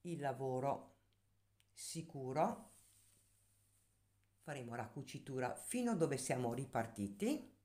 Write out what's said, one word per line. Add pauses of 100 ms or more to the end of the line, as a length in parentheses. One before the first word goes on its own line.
il
lavoro (720)
sicuro. (1700)
Faremo
la
cucitura
fino
dove
siamo
ripartiti. (120)